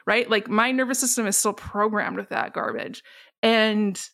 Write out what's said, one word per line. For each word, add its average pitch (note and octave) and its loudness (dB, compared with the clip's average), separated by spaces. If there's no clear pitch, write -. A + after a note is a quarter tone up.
right? A3+ 2
Like, G#3+ 0
my A3+ 2
nervous B3+ 0
system A#3 0
is G3+ 0
still G#3 2
programmed G#3 -2
with G3 -8
that - -4
garbage. - -6
And G#3+ 4